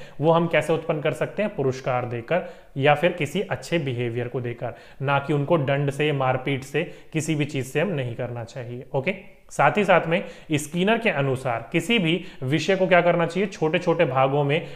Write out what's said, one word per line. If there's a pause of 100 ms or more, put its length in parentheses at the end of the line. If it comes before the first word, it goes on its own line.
(200)
वो
हम
कैसे
उत्पन्न
कर
सकते
हैं,
पुरस्कार
देकर (240)
या
फिर
किसी
अच्छे
बिहेवियर
को
देकर, (280)
ना
कि
उनको
दंड
से,
मारपीट
से, (300)
किसी
भी
चीज
से
हम
नहीं
करना
चाहिए।
ओके? (220)
साथ
ही
साथ
में (280)
स्किनर
के
अनुसार
किसी
भी (220)
विषय
को
क्या
करना
चाहिए,
छोटे-छोटे
भागों
में